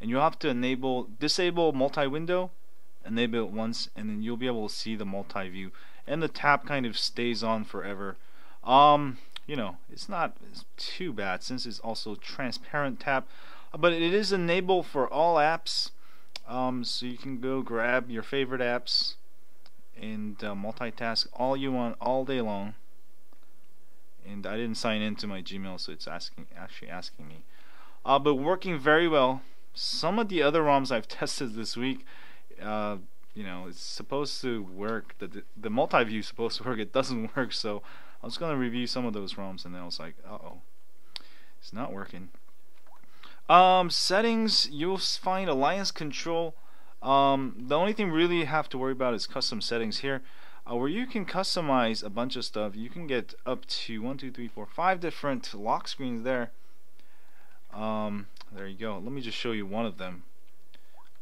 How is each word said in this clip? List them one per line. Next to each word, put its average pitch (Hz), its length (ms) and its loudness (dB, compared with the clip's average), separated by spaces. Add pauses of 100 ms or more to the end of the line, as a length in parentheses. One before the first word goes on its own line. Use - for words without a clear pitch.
and 110 80 -2
you'll 131 120 4
have 156 180 4
to 156 100 2
enable, 127 600 0 (120)
disable 170 500 4
multi-window, 151 800 2 (540)
enable 117 400 2
it 90 60 -4
once, 113 440 -2
and 107 140 -4
then 107 120 -2
you'll 117 140 -2
be 123 120 -2
able 113 200 0
to 98 80 -4
see 110 220 -2
the 104 80 -4
multi-view, 95 640 -4 (340)
and 151 160 -2
the 156 60 2
tab 143 400 2
kind 139 180 0
of 107 120 -2
stays 117 480 0
on 113 180 2
forever. 98 540 -4 (440)
Um, 143 580 8 (260)
you 147 100 -4
know, 101 220 -2 (120)
it's - 200 -6
not, 170 260 0 (160)
it's - 140 -6 (100)
too - 380 -4
bad 98 280 -2
since 127 240 -4
it's 107 140 -6
also 110 360 -4
transparent 135 840 -2
tab, 135 240 2 (560)
but 170 140 8
it 165 80 0
is 190 320 4
enabled 180 520 4
for 127 220 2
all 160 300 6
apps. - 540 4 (540)
Um, 127 380 0
so - 220 -2
you 123 120 -4
can 135 220 -4
go 131 220 0
grab 120 480 2
your 113 140 -2
favorite 131 360 0
apps - 540 0 (840)
and, 107 440 -4
uh, 104 100 -2
multitask 113 800 -2
all 131 240 2
you 135 160 0
want 120 300 0
all 131 240 2
day 131 160 2
long. 104 320 -2 (1500)
And 101 180 -4
I 101 120 -2
didn't 113 180 -2
sign 107 260 2
into 107 260 0
my 95 140 -4
Gmail, 95 380 -4
so 90 140 -4
it's - 160 -4
asking, - 380 -4 (100)
actually - 320 -6
asking 85 400 -6
me. 78 160 -6 (600)
Uh, 135 140 6
but 143 160 6
working 170 420 2
very 156 300 8
well. 131 360 6 (300)
Some - 460 0
of 226 80 2
the 175 160 2
other 151 180 6
roms 139 300 6
I've 113 160 2
<laughs> - 0 -
tested 135 460 -2
this 110 240 -4
week, 131 280 -2 (560)
uh, 104 360 -2 (360)
you 104 120 -6
know, 90 240 -6
it's 82 100 -6
supposed - 640 -2
to 117 220 0
work. 101 560 -4
The, 98 80 -4
the, 98 160 -6 (120)
the 107 140 -4
multi-view 117 500 4
is 98 80 -2
supposed 113 300 -2
to - 80 -4
work. 120 140 0
It 104 120 -2
doesn't 131 420 0
<laughs> - 40 -2
work. 120 160 0
So 104 280 -2 (400)
I - 40 -6
was 117 140 -6
gonna 160 180 0
review 123 300 0
some 127 180 -2
of 110 80 0
those 101 220 -4
roms, 95 280 -4
and 90 120 -6
then 90 80 -6
I - 20 -6
was 85 140 -4
like, 80 160 -6 (120)
"Uh-oh, - 340 -6 (960)
it's - 120 -6
not 117 220 -4
working." 92 360 -6 (1160)
Um, 185 440 10
settings, 220 800 2
you'll 170 260 0
s-, - 200 -2
find 185 300 0
Alliance 160 440 2
Control. 165 640 -2 (480)
Um, 135 500 6 (140)
the 147 100 4
only 196 160 4
thing 208 160 2
really 170 300 4
you 156 80 2
have 151 220 2
to 135 100 -2
worry 131 140 0
about 127 200 2
is 104 140 -2
custom 120 340 -2
settings 113 380 0
here, 135 240 -2 (460)
uh, 120 60 -2
where 131 140 2
you 226 160 -2
can 240 220 -2
customize 131 760 2
a 104 60 -4
bunch 120 260 0
of 120 80 -2
stuff. 104 320 -2
You 113 140 -4
can 170 160 -4
get 127 300 0 (100)
up 127 220 -2
to - 340 -4
one, 135 160 -2
two, 135 140 -6
three, 120 160 -4
four, 104 180 -6
five 180 340 2
different 143 540 -2
lock 110 340 0
screens 123 360 -2
there. 123 260 0 (1200)
Um, 107 540 -2 (260)
there 98 160 -4
you 98 120 -6
go. 107 180 -2
Let 107 140 -4
me 139 100 -4
just 113 160 -4
show 120 140 -2
you 104 160 -2
one 110 180 0
of 95 140 -4
them. 90 240 -4 (1000)